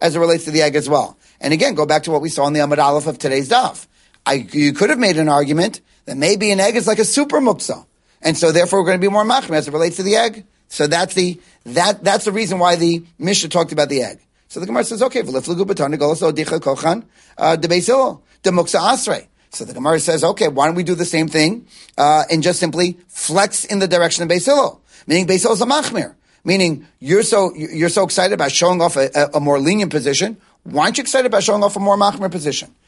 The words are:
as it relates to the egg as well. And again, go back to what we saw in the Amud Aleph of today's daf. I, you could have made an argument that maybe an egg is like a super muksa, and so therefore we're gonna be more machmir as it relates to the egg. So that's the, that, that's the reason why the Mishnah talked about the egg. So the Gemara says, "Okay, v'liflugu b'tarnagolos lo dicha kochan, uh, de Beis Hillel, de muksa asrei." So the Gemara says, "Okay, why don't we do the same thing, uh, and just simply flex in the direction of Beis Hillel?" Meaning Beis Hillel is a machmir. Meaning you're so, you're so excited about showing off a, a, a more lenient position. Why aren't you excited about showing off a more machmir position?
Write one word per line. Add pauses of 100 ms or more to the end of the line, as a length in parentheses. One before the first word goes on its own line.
as
it
relates
to
the
egg
as
well. (220)
And
again,
go
back
to
what
we
saw
in
the
Amud
Aleph
of
today's
daf. (380)
I,
you
could
have
made
an
argument (240)
that
maybe
an
egg
is
like
a
super
muksa, (380)
and
so
therefore
we're
gonna
be
more
machmir
as
it
relates
to
the
egg. (240)
So
that's
the, (240)
that,
that's
the
reason
why
the (160)
Mishnah
talked
about
the
egg. (300)
So
the
Gemara
says,
"Okay,
v'liflugu
b'tarnagolos
lo
dicha
kochan, (340)
uh,
de
Beis
Hillel, (200)
de
muksa
asrei." (220)
So
the
Gemara
says,
"Okay,
why
don't
we
do
the
same
thing, (300)
uh,
and
just
simply (100)
flex
in
the
direction
of
Beis
Hillel?" (240)
Meaning
Beis
Hillel
is
a
machmir. (300)
Meaning (120)
you're
so,
you're
so
excited
about
showing
off
a,
a,
a
more
lenient
position. (280)
Why
aren't
you
excited
about
showing
off
a
more
machmir
position? (140)